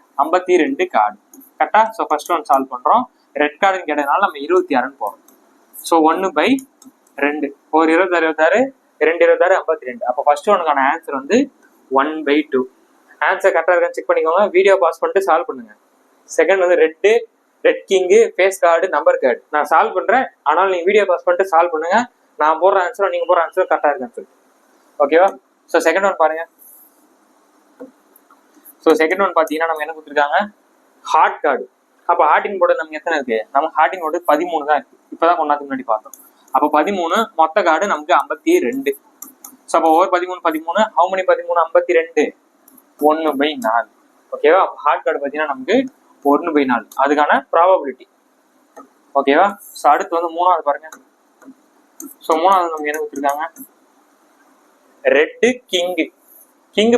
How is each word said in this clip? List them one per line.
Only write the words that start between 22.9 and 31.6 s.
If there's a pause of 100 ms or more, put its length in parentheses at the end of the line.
நீங்க
போடுற
ஆன்சரும்
கரெக்டா
இருக்கான்னு
சொல்லி, (720)
ஓகேவா? (440)
So
செகண்ட்
ஒன்
பாருங்க. (2500)
So (120)
செகண்ட்
ஒன்
பாத்தீங்கன்னா
நம்ம
என்ன
கொடுத்துருக்காங்க? (760)
ஹார்ட்
கார்டு. (460)